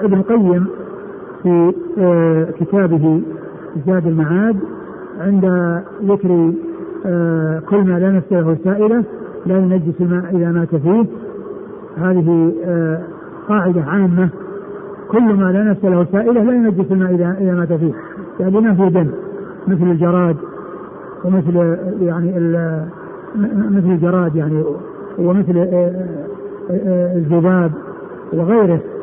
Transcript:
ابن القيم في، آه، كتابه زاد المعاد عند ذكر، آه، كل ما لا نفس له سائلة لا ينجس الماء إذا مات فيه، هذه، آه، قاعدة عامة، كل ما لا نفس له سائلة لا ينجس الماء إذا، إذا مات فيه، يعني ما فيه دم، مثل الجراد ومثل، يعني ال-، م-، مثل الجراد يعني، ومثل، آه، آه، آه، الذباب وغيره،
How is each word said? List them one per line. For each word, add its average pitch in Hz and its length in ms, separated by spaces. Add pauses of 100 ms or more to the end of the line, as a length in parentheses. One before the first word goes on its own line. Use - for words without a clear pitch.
ابن 202 140
القيم 190 520 (760)
في، 175 300 (260)
آه، 165 480 (140)
كتابه 165 640 (640)
زاد 180 200
المعاد 170 500 (640)
عند 190 240 (580)
ذكر، 180 500 (540)
آه، 165 600
كل 202 80
ما 185 220
لا 190 120
نفس 190 220
له 165 320
سائلة 214 400 (420)
لا 185 120
ينجس 180 420
الماء 180 360
إذا 170 160
مات 170 240
فيه، 180 280 (920)
هذه، 170 560 (120)
آه، 165 340 (500)
قاعدة 180 340
عامة، 180 460 (800)
كل 226 140
ما 196 300
لا 202 120
نفس 196 200
له 180 280
سائلة 226 300
لا 240 100
ينجس 208 400
الماء 185 220
إذا، 175 260
إذا 185 140
مات 175 180
فيه، 160 200 (480)
يعني 190 200
ما 220 140
فيه 190 140
دم، 165 220 (580)
مثل 185 140
الجراد 175 540 (880)
ومثل، 175 520 (240)
يعني 170 380
ال-، 165 480 (500)
م-، 208 400
مثل 180 100
الجراد 175 500
يعني، 156 280 (540)
ومثل، 180 380
آه، 175 80
آه، 180 420 (640)
آه، 180 460
الذباب 170 560 (600)
وغيره، 170 480 (220)